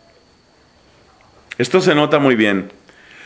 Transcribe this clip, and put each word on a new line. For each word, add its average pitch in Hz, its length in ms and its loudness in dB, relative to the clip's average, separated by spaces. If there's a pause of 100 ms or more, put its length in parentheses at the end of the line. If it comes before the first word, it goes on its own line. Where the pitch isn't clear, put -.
(1600)
Esto 123 240 -2
se 170 140 2
nota 147 240 0
muy 135 160 2
bien. 101 360 -2 (540)